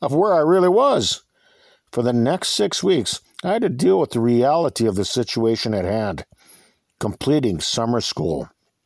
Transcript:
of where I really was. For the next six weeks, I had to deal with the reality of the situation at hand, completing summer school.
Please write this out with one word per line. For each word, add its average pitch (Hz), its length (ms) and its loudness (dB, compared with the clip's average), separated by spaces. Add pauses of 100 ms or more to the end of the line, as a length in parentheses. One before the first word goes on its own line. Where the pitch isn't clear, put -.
of 139 120 -2
where 190 200 2
I 165 60 4
really 180 280 4
was. 208 560 2 (720)
For 123 100 -2
the 120 80 0
next 123 380 0
six - 340 -2
weeks, 170 380 0 (200)
I 180 120 -2
had 233 80 -2
to 208 80 0
deal 165 280 2
with 151 140 0
the 120 80 -2
reality 120 640 2
of 104 100 0
the 98 100 -2
situation 113 680 -2
at 95 120 -2
hand, 101 400 -4 (720)
completing 120 640 0
summer 117 400 -2
school. 76 480 -4 (360)